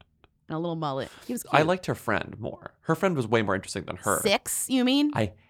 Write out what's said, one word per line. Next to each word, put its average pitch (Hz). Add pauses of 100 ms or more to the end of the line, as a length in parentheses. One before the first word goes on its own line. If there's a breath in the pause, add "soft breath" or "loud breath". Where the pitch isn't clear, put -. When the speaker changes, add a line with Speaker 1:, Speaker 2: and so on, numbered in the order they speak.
(480)
Speaker 1:
And 160
a -
little 165
mullet. 139 (160)
He 247
was 240
Speaker 2:
I -
Speaker 1:
cute. 156
Speaker 2:
liked 185
her 135
friend 98
more. 113
Her 165
friend 185
was 123
way 113
more 101
interesting 95
than 82
her. 101
Speaker 1:
Six, -
you 254
mean? 285
Speaker 2:
I 107 (180)